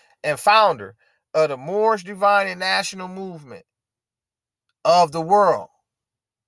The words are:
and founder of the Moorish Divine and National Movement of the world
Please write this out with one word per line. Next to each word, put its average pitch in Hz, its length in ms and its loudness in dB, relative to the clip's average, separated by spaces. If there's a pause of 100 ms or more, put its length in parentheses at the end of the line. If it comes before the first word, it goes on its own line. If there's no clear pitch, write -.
(240)
and 147 160 -4
founder 180 540 2 (400)
of 156 160 2
the 139 80 -8
Moorish 202 460 -2
Divine 202 440 0
and 180 120 -10
National 190 480 -4
Movement 170 580 -16 (1200)
of 165 260 4
the 165 100 -6
world 165 480 2 (800)